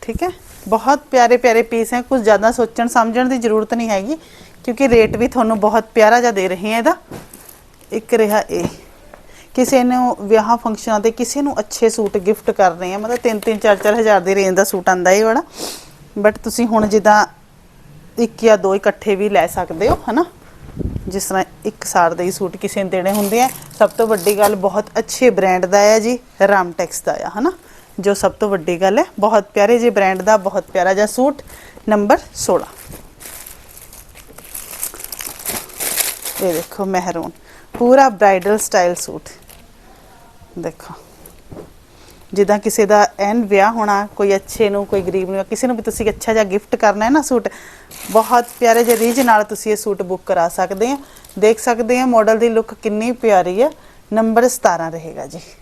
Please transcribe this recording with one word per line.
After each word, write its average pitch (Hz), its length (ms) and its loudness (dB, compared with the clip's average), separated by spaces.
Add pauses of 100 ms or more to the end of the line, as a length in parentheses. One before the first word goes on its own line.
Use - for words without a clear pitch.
ਠੀਕ - 220 -8
ਹੈ, 359 60 -4 (380)
ਬਹੁਤ 220 320 2 (120)
ਪਿਆਰੇ 247 260 4
ਪਿਆਰੇ 233 240 4
ਪੀਸ 226 320 -2
ਹੈ। 247 80 -2
ਕੁਝ 254 200 -2
ਜ਼ਿਆਦਾ 214 300 4
ਸੋਚਣ 233 360 -2
ਸਮਝਣ 233 420 0
ਦੀ 262 80 -2
ਜ਼ਰੂਰਤ 220 360 0
ਨਹੀਂ 233 160 -4
ਹੈਗੀ, 208 260 -2 (480)
ਕਿਉਂਕਿ 254 260 0
ਰੇਟ 226 280 4
ਵੀ 240 100 0
ਤੁਹਾਨੂੰ 226 320 0
ਬਹੁਤ 214 340 2
ਪਿਆਰਾ 220 260 6
ਜਿਹਾ 240 120 0
ਦੇ 190 160 -2
ਰਹੇ 185 240 -4
ਹਾਂ 226 60 -2
ਇਹਦਾ। 277 180 2 (960)
ਇੱਕ 220 220 -6
ਰਿਹਾ 214 260 2 (100)
ਇਹ, 170 180 -4 (880)
ਕਿਸੇ 254 280 2
ਨੂੰ 247 380 0
ਵਿਆਹ 214 360 2
ਫੰਕਸ਼ਨਾਂ 220 420 -4
'ਤੇ 220 120 0
ਕਿਸੇ 247 300 -4
ਨੂੰ 285 180 -4
ਅੱਛੇ - 300 0
ਸੂਟ 214 280 -2
ਗਿਫਟ 208 340 -2
ਕਰ 190 200 4
ਰਹੇ 180 220 -8
ਆ, 196 40 -6
ਮਤਲਬ 226 200 -6
ਤਿੰਨ 226 220 -2
ਤਿੰਨ, 220 180 -2
ਚਾਰ 208 180 2
ਚਾਰ 208 200 0
ਹਜ਼ਾਰ 214 260 2
ਦੀ 190 140 0
ਰੇਂਜ 190 200 0
ਦਾ 190 80 4
ਸੂਟ 185 260 -2
ਆਉਂਦਾ 180 220 2
ਇਹ 208 140 4
ਵਾਲਾ। 233 180 0 (760)
But 208 240 0
ਤੁਸੀਂ 233 240 -2
ਹੁਣ 214 200 2
ਜਿੱਦਾਂ 208 380 4 (920)
ਇੱਕ 226 260 -4
ਜਾਂ 220 140 6
ਦੋ 190 180 0
ਇਕੱਠੇ 196 400 -2
ਵੀ 202 140 -2
ਲੈ 175 180 2
ਸਕਦੇ 180 420 -4
ਹੋ, 277 60 2 (120)
ਹੈ 233 60 -4
ਨਾ। 320 120 0 (840)
ਜਿਸ 190 180 -6
ਤਰ੍ਹਾਂ 190 180 -2 (220)
ਇੱਕ - 180 -8
ਸਾਰ 170 300 2
ਦੇ 175 100 -6
ਹੀ 180 80 -2
ਸੂਟ 180 260 -8
ਕਿਸੇ 202 260 -6
ਨੂੰ 185 60 -6
ਦੇਣੇ 185 220 -2
ਹੁੰਦੇ 208 300 0
ਆ। 262 80 2 (300)
ਸਭ 208 100 4
ਤੋਂ 226 180 0
ਵੱਡੀ 208 300 0
ਗੱਲ, 208 180 2
ਬਹੁਤ 196 300 -2 (140)
ਅੱਛੇ 240 300 2
ਬ੍ਰਾਂਡ 185 360 0
ਦਾ 202 300 4
ਆ 226 40 4
ਜੀ, 240 200 -2 (280)
ਰਾਮਟੈਕਸ 180 540 0
ਦਾ 160 120 -4
ਆ, - 160 -8 (100)
ਹਨਾ, 302 120 0 (480)
ਜੋ 202 140 0
ਸਭ 196 180 0
ਤੋਂ 214 180 -4
ਵੱਡੀ 175 320 -2
ਗੱਲ 190 180 2
ਹੈ। 339 40 2 (160)
ਬਹੁਤ 208 240 2 (100)
ਪਿਆਰੇ 220 260 4
ਜਿਹੇ 233 100 2
ਬ੍ਰਾਂਡ 190 320 0
ਦਾ 214 160 4
ਬਹੁਤ 190 340 -2
ਪਿਆਰਾ 185 220 2
ਜਿਹਾ 208 120 2
ਸੂਟ 269 360 -2 (480)
ਨੰਬਰ 214 280 2 (180)
ਸੋਲਾਂ। - 320 -2 (3750)
ਇਹ 180 100 0
ਦੇਖੋ, 170 320 -6
ਮਹਿਰੂਨ, 180 460 -6 (480)
ਪੂਰਾ 262 300 6
ਬ੍ਰਾਈਡਲ 196 480 2
ਸਟਾਈਲ 180 380 0
ਸੂਟ। - 340 -12 (1300)
ਦੇਖੋ, 170 340 -12 (1400)
ਜਿੱਦਾਂ 202 260 2
ਕਿਸੇ 214 260 0
ਦਾ 208 160 4 (180)
ਐਨ 208 260 0
ਵਿਆਹ 196 260 4
ਹੋਣਾ, 208 340 0 (100)
ਕੋਈ 202 200 0
ਅੱਛੇ 202 340 -2
ਨੂੰ, 202 160 -4
ਕੋਈ 196 160 -2
ਗਰੀਬ 185 280 -4
ਨੂੰ, 190 160 -4
ਕਿਸੇ 226 220 -4
ਨੂੰ 247 80 0
ਵੀ 220 60 -8
ਤੁਸੀਂ 214 280 -4
ਅੱਛਾ 220 240 -4
ਜਿਹਾ 220 120 2
ਗਿਫਟ 196 300 -4
ਕਰਨਾ 214 300 2
ਹੈ 233 40 0
ਨਾ 294 120 4
ਸੂਟ, 240 260 -2 (640)
ਬਹੁਤ 226 340 2 (140)
ਪਿਆਰੇ 233 240 4
ਜਿਹੇ 233 140 2
ਰੀਝ 233 240 0
ਨਾਲ 226 220 4
ਤੁਸੀਂ 214 280 -6
ਇਹ 208 60 0
ਸੂਟ 196 260 -4
ਬੁੱਕ 180 220 -6
ਕਰਾ 175 260 0
ਸਕਦੇ 196 400 -2
ਹੋ। 285 60 -4 (420)
ਦੇਖ 214 200 2
ਸਕਦੇ 240 420 0
ਹੋ 262 60 0
ਮਾਡਲ 220 320 4
ਦੀ 233 100 2
ਲੁੱਕ 220 260 -2
ਕਿੰਨੀ 220 380 -4
ਪਿਆਰੀ 190 480 0
ਹੈ। 285 80 2 (420)
ਨੰਬਰ 226 380 2
ਸਤਾਰਾਂ 170 420 -2
ਰਹੇਗਾ 160 360 -12
ਜੀ 160 120 -16 (220)